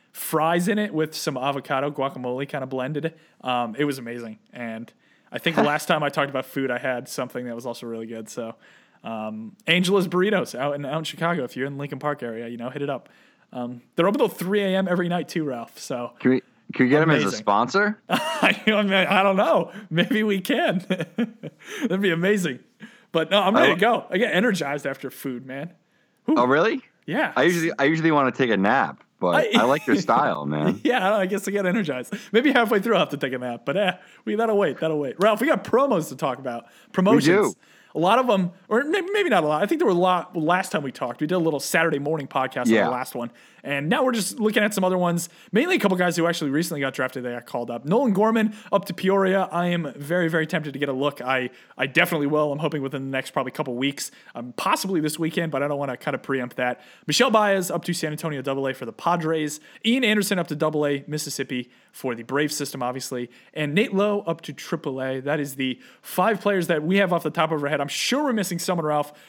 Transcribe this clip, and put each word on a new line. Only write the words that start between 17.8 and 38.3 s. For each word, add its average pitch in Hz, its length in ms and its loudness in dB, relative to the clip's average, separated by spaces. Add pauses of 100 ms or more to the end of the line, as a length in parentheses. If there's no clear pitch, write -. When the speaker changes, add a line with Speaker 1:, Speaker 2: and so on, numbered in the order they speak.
Speaker 1:
<laughs> - 40 -16
I, - 560 0
I 214 160 2
mean, 196 120 0
I 185 280 4
don't 196 140 4
know. 214 360 2 (180)
Maybe 214 340 0
we 202 160 2
can. 277 480 0
<laughs> 185 400 -4 (540)
That'd 196 200 -2
be 190 100 2
amazing. 175 480 0 (520)
But 160 180 0
no, 202 120 4
I'm 190 140 4
Speaker 2:
I - 60 4
Speaker 1:
ready - 100 6
Speaker 2:
lo- - 40 2
Speaker 1:
to 180 60 0
go. 220 280 4
I 180 80 -2
get 202 160 2
energized 156 540 0
after 135 240 -6
food, 131 340 -10
man. 139 280 -10 (520)
Whew. 320 120 2
Speaker 2:
Oh, 123 80 6
really? 208 360 4 (240)
Speaker 1:
Yeah. 165 300 -2
Speaker 2:
I 127 80 4
usually, 170 340 2
I 139 80 2
usually 160 260 4
wanna 135 200 4
take 127 180 2
a 104 80 4
nap, 101 460 2 (160)
but 87 160 2
Speaker 1:
I - 260 4
Speaker 2:
I - 40 6
like 143 200 2
your 131 100 4
Speaker 1:
<laughs> 196 60 2
Speaker 2:
style, 117 440 2
man. 76 380 0
Speaker 1:
Yeah, - 140 2
I 190 120 2
don't - 20 -
know, 220 60 2
I 190 100 2
guess 190 200 -4
I 196 40 -4
get 202 140 0
energized. 170 480 -2 (180)
Maybe 262 200 4
halfway 233 280 4
through 226 160 0
I'll 175 60 4
have 143 80 0
to 143 80 -6
take 131 160 -4
a 127 40 -4
nap, 123 280 -6
but, 143 120 -2
eh, 185 160 2 (320)
we, 214 100 -2
that'll 220 220 2
wait, 170 220 2
that'll 160 200 0
wait. 135 200 -4
Ralph, 208 220 4
we 269 60 2
got 269 160 2
promos 220 460 2
to 147 60 -10
talk 131 240 -4
about. 120 260 -8 (260)
Promotions. 185 360 6
Speaker 2:
We 170 60 8 (180)
do. - 20 -8 (420)
Speaker 1:
A 107 40 -4
lot 196 180 4
of 254 100 2
'em, 190 220 2 (200)